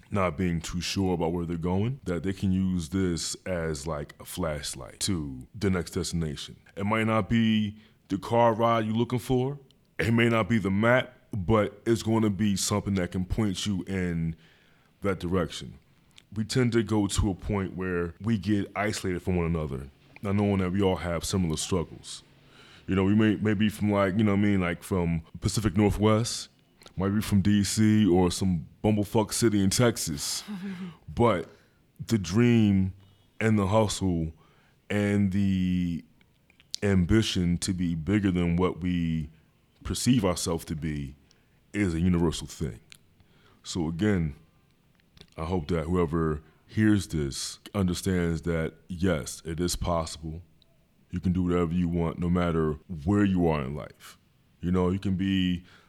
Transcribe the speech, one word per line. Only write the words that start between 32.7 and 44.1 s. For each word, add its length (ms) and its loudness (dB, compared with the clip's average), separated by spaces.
and 200 2
the 80 2
hustle 640 0
and 420 2
the 720 0
ambition 760 2
to 140 -2
be 220 -2
bigger 360 0
than 240 0
what 260 0
we 480 -2
perceive 420 2
ourselves 400 -2
to 100 -6
be 400 -6
is 200 0
a 60 0
universal 480 2
thing. 320 -10
So 240 -4
again, 480 0